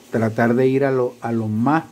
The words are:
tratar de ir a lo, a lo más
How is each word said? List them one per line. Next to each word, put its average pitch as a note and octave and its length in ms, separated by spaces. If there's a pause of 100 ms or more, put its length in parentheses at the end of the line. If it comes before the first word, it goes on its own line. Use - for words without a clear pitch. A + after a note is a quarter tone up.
(100)
tratar A#2 440
de C3 140
ir C3+ 160
a C#3 60
lo, B2 320
a A#2 100
lo A2+ 160
más B2+ 440